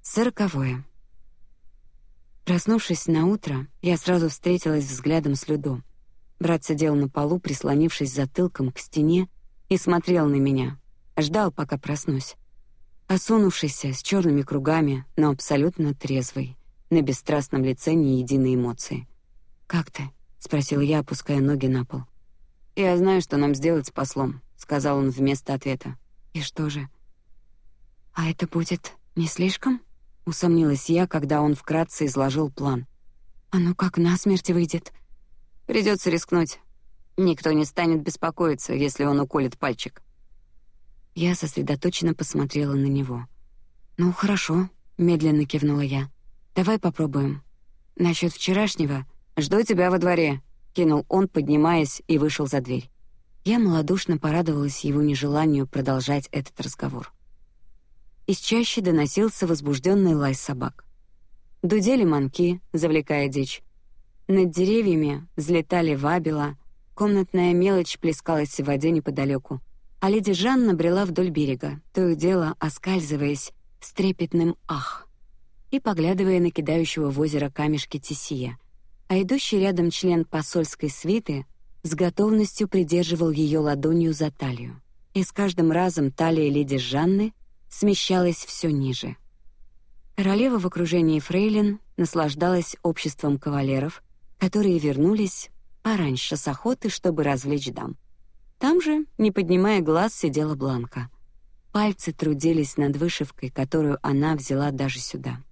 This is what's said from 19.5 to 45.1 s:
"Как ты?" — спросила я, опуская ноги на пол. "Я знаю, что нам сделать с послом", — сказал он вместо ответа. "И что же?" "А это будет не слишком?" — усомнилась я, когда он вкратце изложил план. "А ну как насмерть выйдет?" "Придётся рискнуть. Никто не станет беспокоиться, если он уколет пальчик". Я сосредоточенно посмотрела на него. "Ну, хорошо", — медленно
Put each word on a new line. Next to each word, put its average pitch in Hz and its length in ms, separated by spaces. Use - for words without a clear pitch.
"Как 165 240
ты?" — 135 180
спросила 143 420
я, 151 180
опуская 139 400
ноги 139 280
на 127 180
пол. 135 160
"Я 180 220
знаю, 190 240
что 151 160
нам 143 160
сделать 147 340
с - 40
послом", — 135 500
сказал 143 400
он 135 120
вместо 135 440
ответа. 131 440
"И 156 80
что 151 280
же?" 143 200
"А 165 160
это 165 180
будет - 460
не 165 120
слишком?" — 190 540
усомнилась 165 640
я, 175 180
когда 147 340
он 151 140
вкратце 160 500
изложил 139 460
план. 135 340
"А 190 100
ну 175 140
как 185 240
насмерть 180 540
выйдет?" 170 420
"Придётся 196 420
рискнуть. 170 500
Никто 170 340
не 151 140
станет 165 380
беспокоиться, 160 680
если 139 300
он 143 160
уколет 139 380
пальчик". - 440
Я 175 200
сосредоточенно 147 800
посмотрела 147 600
на 139 120
него. 131 420
"Ну, 175 160
хорошо", — 185 560
медленно 156 480